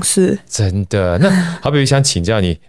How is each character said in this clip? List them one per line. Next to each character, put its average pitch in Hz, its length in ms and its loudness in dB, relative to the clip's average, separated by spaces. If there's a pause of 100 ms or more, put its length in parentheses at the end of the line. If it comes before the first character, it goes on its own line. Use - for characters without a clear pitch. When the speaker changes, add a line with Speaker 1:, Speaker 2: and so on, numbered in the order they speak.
Speaker 1:
试。 185 360 0 (100)
Speaker 2:
真 98 400 -2
的。 90 300 0
那 190 120 4 (300)
好 143 100 -2
比 143 140 2
想 139 180 2
请 92 220 -2
教 107 160 0
你， 87 180 0 (100)